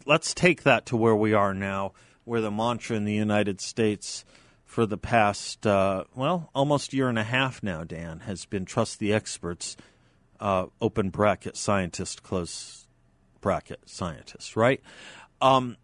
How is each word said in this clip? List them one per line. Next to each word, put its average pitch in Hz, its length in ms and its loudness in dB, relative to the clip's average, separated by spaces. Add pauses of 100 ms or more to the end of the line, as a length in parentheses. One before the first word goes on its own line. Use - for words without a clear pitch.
let's 151 280 2
take 175 300 2
that 120 240 4
to 120 100 0
where 113 180 6
we 107 180 4
are 101 200 4
now, 98 400 -4 (300)
where 117 180 -2
the 107 100 -2
mantra 113 460 -2
in 104 80 -2
the 104 80 -2
United 104 480 0
States - 640 -4 (400)
for 117 200 0
the 98 120 -6
past, 104 680 0
uh, 98 380 2 (120)
well, 156 380 -4
almost 139 400 0
year 135 140 0
and 117 100 0
a 110 60 0
half 127 400 -2
now, 85 220 -4
Dan, 82 360 -10
has 95 220 -10
been 92 220 -6
trust - 340 -2
the 104 140 0
experts, - 640 -6 (640)
uh, 95 240 0 (160)
open 104 300 0
bracket - 440 0
scientist, 95 680 -2
close - 640 -8 (520)
bracket 85 460 -4
scientist, - 720 -10
right? 120 240 2 (600)
Um, 127 420 4